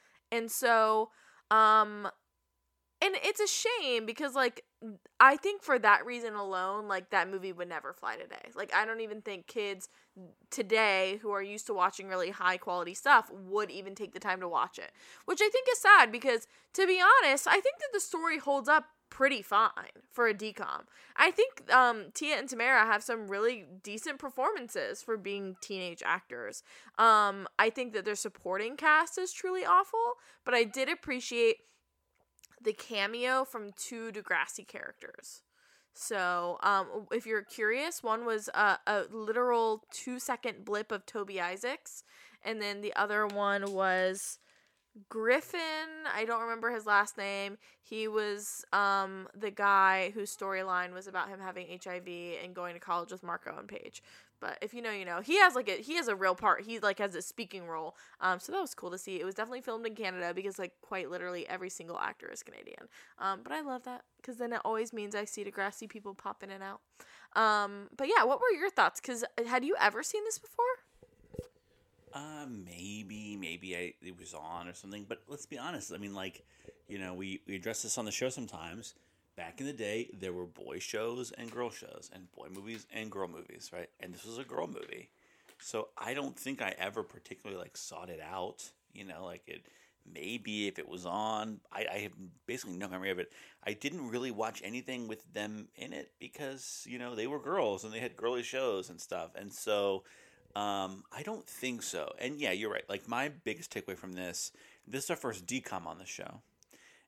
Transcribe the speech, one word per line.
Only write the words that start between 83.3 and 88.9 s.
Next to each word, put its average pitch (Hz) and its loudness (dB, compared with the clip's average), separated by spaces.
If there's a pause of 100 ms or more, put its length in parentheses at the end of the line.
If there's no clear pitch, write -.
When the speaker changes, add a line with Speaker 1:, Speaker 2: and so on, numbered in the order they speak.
Speaker 2:
right? 87 -12
And 92 -14
this 85 -18
was 104 -12
a 135 -12
girl - -6
movie. - -14 (480)
So - -6 (100)
I 120 -6
don't 139 -6
think 135 -8
I 95 -2
ever 104 -4
particularly, - -14
like, - -14
sought 90 -12
it 80 -12
out, 90 -8 (220)